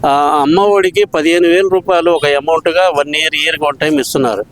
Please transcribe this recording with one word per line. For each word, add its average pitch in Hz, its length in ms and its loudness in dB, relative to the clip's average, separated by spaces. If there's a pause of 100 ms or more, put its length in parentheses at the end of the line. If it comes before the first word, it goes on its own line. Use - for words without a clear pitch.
ఆ 147 360 0
అమ్మ 151 180 2
ఒడికి 196 440 2
పదిహేను 170 440 0
వేల 185 240 2
రూపాయలు 180 400 0
ఒక 151 140 0
అమౌంట్గా 160 640 0
వన్ 147 260 -2
ఇయర్, 160 200 -2
ఇయర్కి 151 280 -2
వన్ 143 140 -2
టైమ్ 151 220 0
ఇస్తున్నారు. 120 520 -2